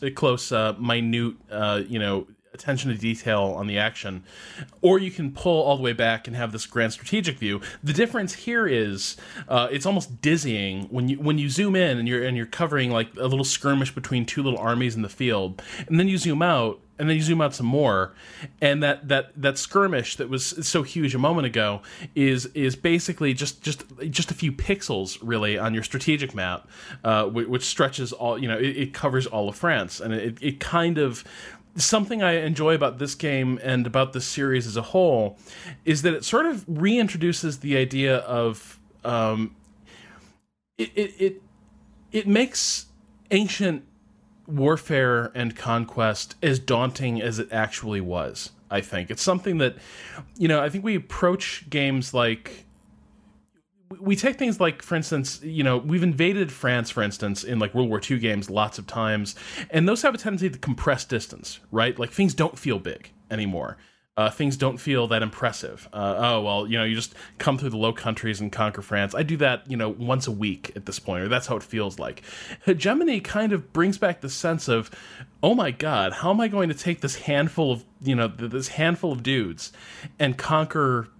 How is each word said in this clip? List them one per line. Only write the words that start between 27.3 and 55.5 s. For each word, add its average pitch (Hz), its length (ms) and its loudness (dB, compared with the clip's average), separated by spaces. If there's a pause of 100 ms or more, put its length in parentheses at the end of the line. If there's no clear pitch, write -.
which 123 160 -2
stretches 135 480 -2
all, 120 280 -2
you 131 80 -2
know, 113 100 0
it, 131 180 0
it 135 180 -4
covers 131 340 0
all 104 200 -2
of 104 80 -6
France, 123 460 -2
and 110 120 -4
it, 113 280 -4
it 139 180 -4
kind 170 380 0
of, 135 260 -2 (540)
something 214 440 0
I 170 200 4
enjoy 156 320 2
about 139 240 2
this 139 180 -6
game 131 480 0
and 123 240 0
about 131 240 2
this 127 140 -4
series 131 420 0
as 107 80 -8
a 113 60 0
whole 123 560 4 (480)
is 151 160 2
that 165 120 4
it 151 120 -4
sort 294 220 2
of 262 180 -2
reintroduces 170 960 0
the 139 160 0
idea 131 400 2
of, 117 600 -2 (280)
um, 110 500 0 (1200)
it, - 180 -4
it, 202 240 0
it, 190 220 0 (720)
it 208 160 0
makes - 600 2 (440)
ancient 190 540 2 (640)
warfare 135 880 2
and 120 200 -2
conquest 113 840 0
as 139 180 4
daunting 123 640 0
as 113 180 -2
it 113 120 -4
actually 107 500 -2
was, 87 500 -4 (200)
I 101 100 0
think. 90 300 -6
It's - 100 -6
something 180 380 0
that, 131 160 2 (600)
you 170 100 4
know, 151 140 4
I 147 80 0
think 190 140 -4
we 214 120 0
approach - 760 -2
games 135 440 0
like, 117 520 0 (1200)
we, 185 100 -16
we 196 160 2
take 269 220 2
things 233 220 0
like, 170 220 2
for - 140 -4
instance, 156 480 -2
you 156 200 -2